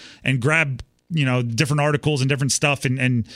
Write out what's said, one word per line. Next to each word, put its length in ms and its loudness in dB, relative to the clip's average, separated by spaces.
and 160 0
grab, 420 0
you 160 0
know, 160 2
different 400 0
articles 400 0
and 80 2
different 220 0
stuff 340 0
and, 120 0
and 380 0